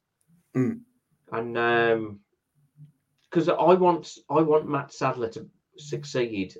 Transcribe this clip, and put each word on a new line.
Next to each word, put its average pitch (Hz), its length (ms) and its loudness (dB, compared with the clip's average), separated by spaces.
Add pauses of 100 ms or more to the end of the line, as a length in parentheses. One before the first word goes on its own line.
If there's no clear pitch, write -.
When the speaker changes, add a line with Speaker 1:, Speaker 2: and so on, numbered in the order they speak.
(540)
Speaker 1:
Mm. 120 260 -2 (520)
Speaker 2:
And, 117 260 -6
um, 113 640 2 (1080)
'cause 165 180 0
I 156 60 2 (200)
want, 175 440 2 (120)
I 156 120 4
want 151 260 2
Matt 139 240 -6
Sadler 127 380 -4
to - 180 -14 (300)
succeed 110 800 -6